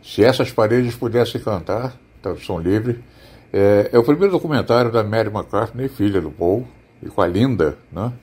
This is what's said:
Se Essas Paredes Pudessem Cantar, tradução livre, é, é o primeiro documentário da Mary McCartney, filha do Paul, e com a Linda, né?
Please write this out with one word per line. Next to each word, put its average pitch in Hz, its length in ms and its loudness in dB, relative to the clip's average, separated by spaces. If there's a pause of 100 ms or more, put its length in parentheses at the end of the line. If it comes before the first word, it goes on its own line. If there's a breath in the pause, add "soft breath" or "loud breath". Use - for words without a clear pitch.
Se - 220 0
Essas 127 280 2
Paredes 117 440 0
Pudessem 117 460 -2
Cantar, 107 520 -4 (280)
tradução 90 380 -8
livre, 107 440 -2 (480 loud breath)
é, 101 400 4
é 120 80 6
o 117 40 4
primeiro 170 280 2
documentário 123 580 0
da 110 140 0
Mary 107 260 0
McCartney, 107 600 -4
filha 101 320 0
do 78 100 -8
Paul, 95 340 -2 (380)
e - 60 -14
com - 120 -2
a 90 60 2
Linda, 92 500 0 (140)
né? 107 200 -8 (120)